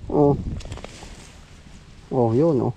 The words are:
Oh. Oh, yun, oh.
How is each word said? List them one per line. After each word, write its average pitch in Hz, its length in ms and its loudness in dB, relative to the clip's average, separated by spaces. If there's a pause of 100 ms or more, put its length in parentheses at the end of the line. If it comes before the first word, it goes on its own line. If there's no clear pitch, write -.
Oh. 143 320 4 (1700)
Oh, 120 240 2
yun, 123 400 2
oh. - 40 -20